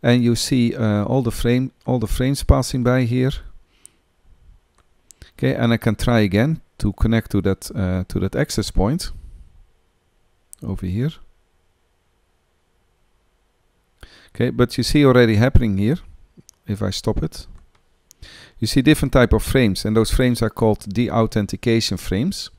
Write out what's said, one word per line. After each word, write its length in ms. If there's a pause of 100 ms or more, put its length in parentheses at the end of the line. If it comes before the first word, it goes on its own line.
and 220
you 100
see, 420
uh, 300
all 160
the 80
frame, 420 (140)
all 140
the 80
frames 340
passing 400
by 220
here. 260 (2000)
Okay, 160
and 180
I 60
can 180
try 260
again 400 (180)
to 140
connect 380
to 100
that, 340
uh, 320
to 140
that 140
access 360
point 400 (1500)
over 240
here. 240 (3250)
Okay, 160
but 300
you 40
see 220
already 300
happening 420
here, 200 (680)
if 160
I 80
stop 320
it, 240 (1160)
You 60
see 160
different 280
type 220
of 80
frames, 440
and 120
those 140
frames 320
are 80
called 300
deauthentication 1160
frames. 600